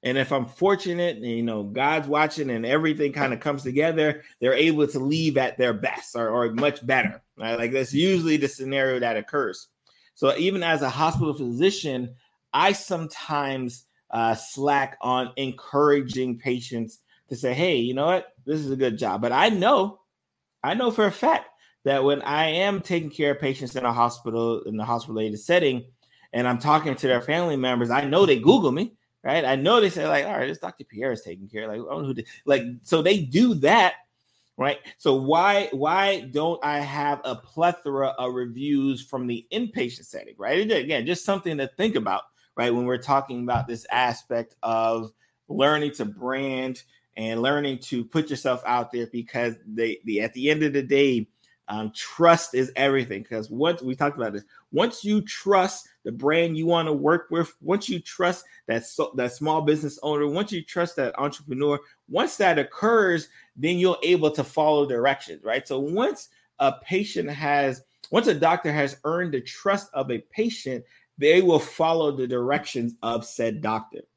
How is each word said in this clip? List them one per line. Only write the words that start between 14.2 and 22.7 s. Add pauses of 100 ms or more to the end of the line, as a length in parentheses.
slack
on
encouraging
patients (320)
to
say,
"Hey,
you
know
what? (100)
This
is
a
good
job."
But
I
know, (640)
I
know
for
a
fact (360)
that
when
I
am